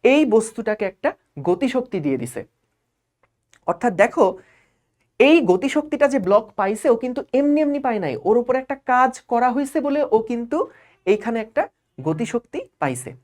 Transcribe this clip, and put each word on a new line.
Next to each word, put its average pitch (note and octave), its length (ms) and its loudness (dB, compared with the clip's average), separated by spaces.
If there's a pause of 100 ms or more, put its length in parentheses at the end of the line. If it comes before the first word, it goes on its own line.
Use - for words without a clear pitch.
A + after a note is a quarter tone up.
এই C4+ 180 6 (120)
বস্তুটাকে G#3+ 580 -2
একটা - 180 -4 (380)
গতিশক্তি B3 580 -2
দিয়ে C3+ 160 0
দিছে। A2+ 200 -10 (1300)
অর্থাৎ A3 340 -2
দেখো, A#3+ 240 4 (960)
এই D4 180 6 (140)
গতিশক্তিটা C#4+ 640 0
যে C4+ 120 2
ব্লক G#3 200 2 (140)
পাইছে, G#3 340 -2
ও - 100 6
কিন্তু B3+ 160 -6 (200)
এমনি D4 260 2
এমনি C#4+ 200 -2
পায় A3+ 200 -2
নাই, C3+ 80 -4 (140)
ওর G#3+ 140 4
উপর B3 200 -2
একটা C4+ 140 -8 (160)
কাজ B3+ 200 4 (200)
করা A#3+ 240 2
হয়েছে C#4 300 -4
বলে C#4+ 160 0 (140)
ও - 20 6 (120)
কিন্তু A#3+ 280 -4 (500)
এইখানে A3+ 380 0
একটা D4 180 -4 (340)
গতিশক্তি E3 640 -6 (220)
পাইছে। C3 280 -4 (140)